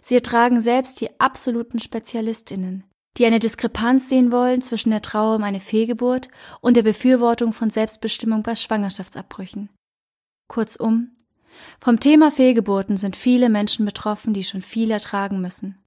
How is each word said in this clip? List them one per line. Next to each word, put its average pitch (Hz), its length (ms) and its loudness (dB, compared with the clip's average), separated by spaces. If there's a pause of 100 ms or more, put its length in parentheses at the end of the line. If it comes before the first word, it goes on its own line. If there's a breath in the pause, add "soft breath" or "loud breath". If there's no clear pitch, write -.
Sie - 140 0
ertragen 240 460 2
selbst 247 380 0
die - 200 -10
absoluten 240 580 -2
Spezialistinnen, 220 1080 -8 (320)
die 240 100 4
eine 226 120 4
Diskrepanz 233 680 0
sehen 254 220 4
wollen 247 320 2
zwischen 226 260 -2
der 214 140 0
Trauer 220 320 0
um 214 80 -2
eine 196 160 -4
Fehlgeburt 247 720 -2 (300 loud breath)
und 240 160 4
der 233 80 6
Befürwortung 233 720 2
von 220 160 -2
Selbstbestimmung 220 720 -2
bei 226 140 -6
Schwangerschaftsabbrüchen. 202 1120 -6 (760)
Kurzum, 226 640 -4 (680 soft breath)
vom 233 180 2
Thema 302 320 6
Fehlgeburten 208 640 2
sind 190 220 -6
viele 247 320 2
Menschen 208 360 0
betroffen, 208 480 -6
die 196 120 -6
schon 190 160 -8
viel 226 300 -4
ertragen 196 500 -4
müssen. 190 460 -8